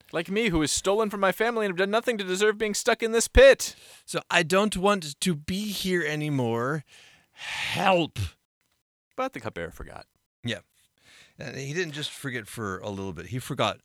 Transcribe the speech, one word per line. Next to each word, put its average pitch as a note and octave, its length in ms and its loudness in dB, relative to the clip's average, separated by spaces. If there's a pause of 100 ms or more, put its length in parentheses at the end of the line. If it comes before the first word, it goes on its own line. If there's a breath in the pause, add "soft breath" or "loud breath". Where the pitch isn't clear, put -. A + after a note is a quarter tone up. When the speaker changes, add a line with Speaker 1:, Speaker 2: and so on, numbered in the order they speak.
(140)
Speaker 1:
Like E3 160 -4
me, G#3+ 200 0
who E3 100 2
was D3 140 0
stolen G#3 360 0
from G3+ 120 -4
my F#3+ 100 4
family A3+ 340 0
and G3 60 -2
have E3 60 -6
done G3 140 0
nothing A#3 260 0
to G3 80 -4
deserve G3+ 320 2
being G#3+ 160 -2
stuck - 280 0
in A3+ 120 -2
this A#3 160 2
pit. - 460 8 (300 loud breath)
Speaker 2:
"So E3 140 -6 (100)
I F3 140 4
don't F#3+ 320 2
want F#3 440 0
to F3+ 160 0
be F#3 360 -6
here F3+ 320 -2
anymore. C#3+ 800 -2 (480 soft breath)
Help." - 880 0 (960)
Speaker 1:
But C4 180 -4
the C#3 60 -10
cupbearer E2+ 320 -8
forgot. - 360 -16 (360)
Speaker 2:
Yeah. - 160 -6 (800 soft breath)
And A#2+ 160 -12
he C#3 180 -10
didn't E3 200 -6
just C#3+ 180 -8
forget B2 360 -10
for G2 320 -8
a G#2+ 100 -10
little G2 240 -8
bit. E2+ 140 -12
He B2 120 -8
forgot B2 460 -2